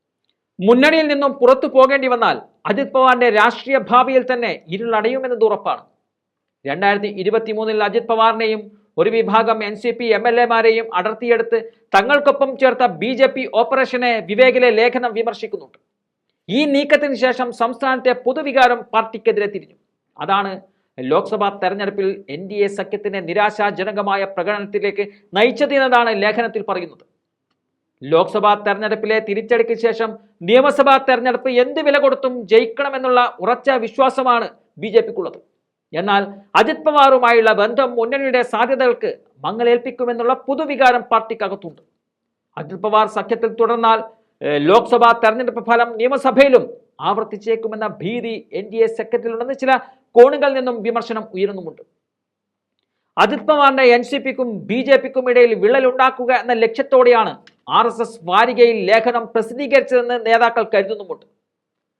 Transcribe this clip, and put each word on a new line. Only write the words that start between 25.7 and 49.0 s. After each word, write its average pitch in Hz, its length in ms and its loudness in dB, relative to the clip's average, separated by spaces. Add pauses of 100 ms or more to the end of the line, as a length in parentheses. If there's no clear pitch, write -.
ലേഖനത്തിൽ 214 460 -4
പറയുന്നത്. 165 340 -10 (1080)
ലോക്സഭാ 196 420 2 (120)
തെരഞ്ഞെടുപ്പിലെ 208 520 -2 (100)
തിരിച്ചടിക്ക് 226 560 -2
ശേഷം 220 260 -2 (380)
നിയമസഭാ 269 480 4 (120)
തെരഞ്ഞെടുപ്പ് 247 440 0 (100)
എന്ത് 285 240 -4
വില 285 120 4
കൊടുത്തും 269 360 0 (160)
ജയിക്കണമെന്നുള്ള 254 720 0 (240)
ഉറച്ച 247 260 -2 (140)
വിശ്വാസമാണ് 247 640 0 (340)
ബി 220 140 -8
ജെ 226 100 4
പിക്കുള്ളത്. 185 320 -10 (600)
എന്നാൽ 202 220 0 (380)
അജിത് 311 260 0
പവാറുമായുള്ള 247 760 4
ബന്ധം 240 380 0
മുന്നണിയുടെ 254 440 -2 (100)
സാധ്യതകൾക്ക് 240 580 -2 (340)
മങ്ങലേൽപ്പിക്കുമെന്നുള്ള 240 880 -2 (140)
പൊതുവികാരം 262 640 0
പാർട്ടിക്കകത്തുണ്ട്. 214 720 -6 (760)
അജിത് 170 280 -14
പവാർ 214 220 2 (120)
സഖ്യത്തിൽ 226 320 -4 (100)
തുടർന്നാൽ, 226 380 2 (480)
ഏഹ്, 147 220 -2
ലോക്സഭാ 226 420 4 (120)
തെരഞ്ഞെടുപ്പ് 226 460 0
ഫലം 233 320 0
നിയമസഭയിലും 254 640 4 (440)
ആവർത്തിച്ചേക്കുമെന്ന 214 800 -4 (140)
ഭീതി 226 340 -6 (240)
എൻ 196 140 -10
ഡി 226 140 -8
എ - 20 2 (100)
സഖ്യത്തിലുണ്ടെന്ന് 233 640 -6